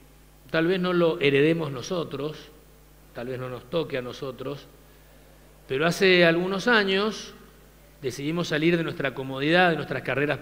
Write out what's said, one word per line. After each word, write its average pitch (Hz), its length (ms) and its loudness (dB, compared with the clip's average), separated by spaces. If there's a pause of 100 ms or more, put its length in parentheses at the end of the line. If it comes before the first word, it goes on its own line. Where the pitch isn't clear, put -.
(500)
tal 165 160 2
vez 185 140 0
no 180 140 0
lo 170 260 2
heredemos 143 500 4
nosotros, 147 680 -6 (760)
tal 120 140 -10
vez 127 100 -8
no 127 120 -8
nos 120 180 -14
toque 135 300 -4
a 123 40 -4
nosotros, 127 640 -10 (1000)
pero 139 180 0
hace 175 380 4
algunos 180 420 2
años 208 680 0 (640)
decidimos 147 480 -4
salir 170 300 2
de 165 40 0
nuestra 143 300 -4
comodidad, 147 580 2
de 160 60 0
nuestras 135 260 -6
carreras 139 400 -2